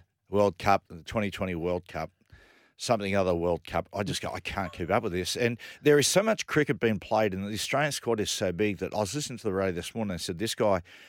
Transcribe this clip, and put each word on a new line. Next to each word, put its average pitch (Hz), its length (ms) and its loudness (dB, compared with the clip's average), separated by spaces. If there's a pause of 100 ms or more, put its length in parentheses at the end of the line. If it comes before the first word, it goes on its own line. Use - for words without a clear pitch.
(300)
World 101 280 4
Cup 98 320 2
and 85 120 -16
the - 20 -20
twenty 104 260 -4
twenty 92 240 -4
World 87 340 -2
Cup, 80 220 -6 (640)
something 101 400 0
other 92 200 4
World 85 300 0
Cup. 85 280 -2
I 101 80 -2
just - 220 -2
go, 95 100 -4
"I 92 60 -6
can't - 340 -6
keep 82 160 -6
up 104 140 2
with 104 80 -4
this." 90 240 -2
And 117 240 0 (240)
there 147 160 8
is 135 80 4
so 190 160 4
much 220 240 -2
cricket 143 320 2
being 110 180 2
played, 107 380 2
and 98 120 -4
the 107 60 -6
Australian 139 380 -2
squad 117 280 -2
is 98 120 -2
so 95 200 0
big 95 280 0
that - 160 -6
I - 60 0
was 101 120 -2
listening 139 240 -6
to - 60 -16
the 101 100 -2
radio 95 200 0
this 85 200 -8
morning 107 200 -4
and 87 80 -6
said, 85 180 -6
"This 110 160 -2
guy, 98 260 2 (280)